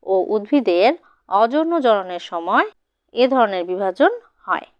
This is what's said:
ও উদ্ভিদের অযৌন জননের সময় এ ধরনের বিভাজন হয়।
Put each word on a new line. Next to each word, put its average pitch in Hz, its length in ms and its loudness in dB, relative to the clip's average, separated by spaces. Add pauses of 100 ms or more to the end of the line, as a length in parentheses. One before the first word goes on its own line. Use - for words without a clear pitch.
ও 190 80 -2 (220)
উদ্ভিদের 214 560 2 (380)
অযৌন 240 420 0 (140)
জননের 185 460 0
সময় 185 340 -2 (500)
এ 240 120 2
ধরনের 214 380 0
বিভাজন 190 460 0 (340)
হয়। - 220 -4 (120)